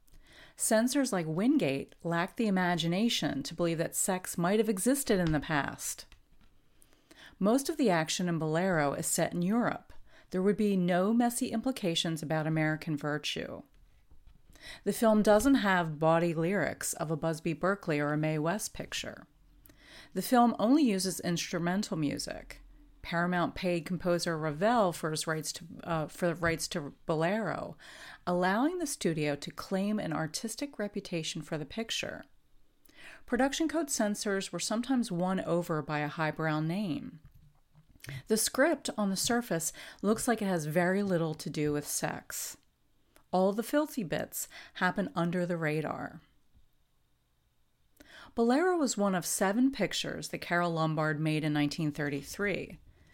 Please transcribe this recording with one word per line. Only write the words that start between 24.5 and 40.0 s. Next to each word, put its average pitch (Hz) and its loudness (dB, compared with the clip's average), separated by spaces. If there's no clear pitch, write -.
for 160 -4
his 156 -4
rights 156 -4
to, - -12
uh, 160 -2
for - -2
the 165 0
rights 165 -2
to 147 -6
Bolero, 170 -2
allowing 196 2
the 339 -2
studio 151 -2
to 156 -10
claim 202 -2
an 165 -4
artistic 185 -6
reputation 185 -6
for 165 -6
the 151 -6
picture. - -8
Production 262 0
code 311 -2
censors 202 -2
were 175 -6
sometimes 233 0
won 185 0
over 170 0
by 147 -2
a 147 -2
highbrow 156 -2
name. 165 -4
The 214 2
script, 294 0
on 202 0
the 190 -2
surface, 233 -2